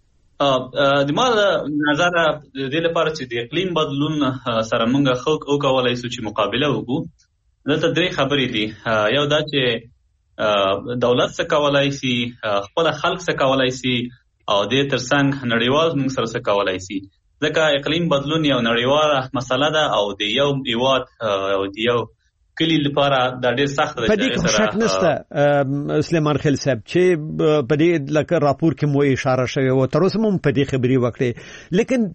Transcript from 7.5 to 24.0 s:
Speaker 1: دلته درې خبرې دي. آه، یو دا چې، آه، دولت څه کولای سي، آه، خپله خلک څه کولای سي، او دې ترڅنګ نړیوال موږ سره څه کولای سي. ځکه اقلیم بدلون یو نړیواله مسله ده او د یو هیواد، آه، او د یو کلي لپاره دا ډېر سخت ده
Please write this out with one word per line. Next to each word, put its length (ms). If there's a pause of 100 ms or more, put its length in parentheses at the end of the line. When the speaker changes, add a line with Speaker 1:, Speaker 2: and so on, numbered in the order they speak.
Speaker 1:
دلته 260
درې 180
خبرې 420
دي. 120 (200)
آه، 300
یو 100
دا 140
چې، 500 (500)
آه، 560
دولت 340
څه 180
کولای 440
سي، 240 (280)
آه، 180
خپله 300
خلک 280
څه 160
کولای 340
سي، 400 (400)
او 160
دې 160 (100)
ترڅنګ 360 (160)
نړیوال 460 (100)
موږ 80
سره 180
څه 160
کولای 380
سي. 220 (420)
ځکه 160
اقلیم 500
بدلون 360
یو 140
نړیواله 720
مسله 360
ده 140 (120)
او 180
د 80
یو 280 (180)
هیواد، 340 (200)
آه، 320
او 120
د 120
یو 280 (520)
کلي 200
لپاره 640
دا 120
ډېر 100
سخت 340
ده 80